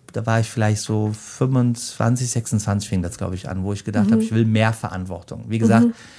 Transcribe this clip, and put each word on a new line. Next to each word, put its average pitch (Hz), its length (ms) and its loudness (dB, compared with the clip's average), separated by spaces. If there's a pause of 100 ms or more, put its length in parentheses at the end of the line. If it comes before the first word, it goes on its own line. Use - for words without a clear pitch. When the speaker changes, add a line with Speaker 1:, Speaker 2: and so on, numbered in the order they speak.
(120)
Speaker 1:
Da 110 140 -4
war 113 140 4
ich 110 100 -2
vielleicht 107 320 0
so 107 320 0
fünfundzwanzig, 123 1160 0
sechsundzwanzig 104 600 -2
fing 95 120 0
das, 85 140 -6
glaub 92 160 -6
ich, 90 160 -10
an, 92 160 -6
wo 101 80 -4
ich 101 120 -8
gedacht 104 240 0
Speaker 2:
Mhm. - 40 4
Speaker 1:
hab, 220 80 4
ich 220 140 -2
will 113 100 4
mehr 110 300 2
Verantwortung. 92 760 -10
Wie 113 100 -2
gesagt, 113 280 6
Speaker 2:
Mhm. 226 80 0 (240)